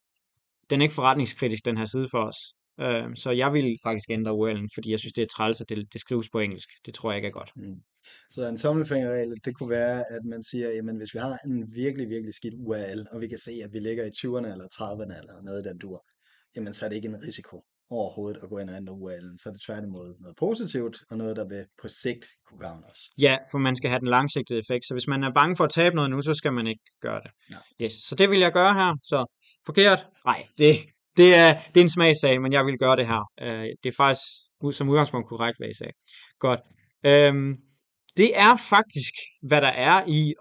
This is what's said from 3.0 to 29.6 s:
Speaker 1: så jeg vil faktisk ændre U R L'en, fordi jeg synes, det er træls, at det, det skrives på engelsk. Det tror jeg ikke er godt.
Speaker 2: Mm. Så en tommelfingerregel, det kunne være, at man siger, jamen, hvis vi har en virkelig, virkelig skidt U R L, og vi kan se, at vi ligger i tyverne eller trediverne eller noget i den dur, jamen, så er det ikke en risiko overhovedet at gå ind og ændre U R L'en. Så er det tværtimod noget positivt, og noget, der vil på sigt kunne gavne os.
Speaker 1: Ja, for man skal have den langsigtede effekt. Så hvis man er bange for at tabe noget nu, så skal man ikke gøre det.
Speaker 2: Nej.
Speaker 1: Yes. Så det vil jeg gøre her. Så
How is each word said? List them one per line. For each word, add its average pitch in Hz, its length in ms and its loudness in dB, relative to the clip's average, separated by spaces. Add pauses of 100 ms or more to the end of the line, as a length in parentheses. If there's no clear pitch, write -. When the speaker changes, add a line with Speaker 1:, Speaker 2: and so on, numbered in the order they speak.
Speaker 1:
så 127 160 -4
jeg 127 220 0
vil 131 300 0
faktisk 110 260 -6
ændre 110 240 -4
U 107 120 0
R 110 80 -2
L'en, 104 200 -6
fordi 110 180 -8
jeg 110 80 -2
synes, 110 140 -14
det 120 80 -4
er 110 140 -2
træls, 110 260 -4
at 107 80 -14
det, 107 240 -10
det 113 80 -12
skrives 117 280 -6
på 113 100 -4
engelsk. 98 280 -6 (180)
Det 117 80 -18
tror - 180 -8
jeg 101 60 -4
ikke 104 100 -6
er 101 40 -8
godt. - 240 -16
Speaker 2:
Mm. 98 200 -16 (540)
Så 127 180 -8
en 117 100 -8
tommelfingerregel, 131 760 -2 (120)
det 123 100 -6
kunne 123 140 -10
være, 120 300 0
at 117 260 -10
man 117 180 -10
siger, 120 260 -8
jamen, 113 280 -8
hvis 107 160 -12
vi 110 60 -8
har 127 260 -6
en 113 300 -6
virkelig, 131 340 -6
virkelig 110 240 -10
skidt 113 240 -12
U 113 160 -6
R 101 220 -8
L, 107 160 -12
og 113 100 -12
vi 117 60 -10
kan 113 100 -10
se, 117 140 -12 (120)
at 104 100 -16
vi 110 60 -8
ligger 113 260 -6
i 104 60 -10
tyverne 120 400 -8
eller 92 160 -14
trediverne 101 500 -12
eller 92 240 -20
noget 98 240 -10
i 98 40 -10
den 90 80 -14
dur, 92 280 -18 (500)
jamen, 107 180 -12
så 117 120 -12
er 107 40 -6
det 104 60 -10
ikke 110 120 -10
en 107 200 -12
risiko - 360 -14 (260)
overhovedet 104 540 -8
at 95 60 -16
gå 104 80 -10
ind 98 120 -10
og 92 60 -12
ændre 95 180 -14
U 95 140 -14
R 90 40 -12
L'en. 90 260 -16
Så - 120 -16
er 95 40 -14
det 101 120 -20
tværtimod 95 540 -12
noget - 180 -20
positivt, 160 600 -6 (120)
og 113 80 -10
noget, 110 180 -6
der 107 120 -8
vil 98 180 -14 (160)
på 117 60 -14
sigt 120 380 -10 (220)
kunne - 120 -20
gavne 82 320 -16
os. - 80 -20 (180)
Speaker 1:
Ja, 135 200 4 (140)
for 143 60 -6
man 131 180 0
skal 127 140 -4
have 123 100 0
den 123 80 -4
langsigtede 123 520 0
effekt. 123 260 -4
Så - 80 -8
hvis 123 140 -6
man 139 160 -2
er 131 100 -2
bange 156 220 4
for 175 80 0
at 143 80 0
tabe 170 240 2
noget 143 160 0
nu, 135 100 -4
så 151 120 -2
skal 147 200 -4
man 113 140 -4
ikke 110 160 -8 (180)
gøre 104 220 -8
det. - 80 -20 (180)
Speaker 2:
Nej. 101 100 -20 (220)
Speaker 1:
Yes. 110 120 -6
Så - 220 -12
det 196 140 4
vil 196 100 2
jeg 175 140 4
gøre 190 200 4
her. 185 300 2
Så 131 220 -2 (400)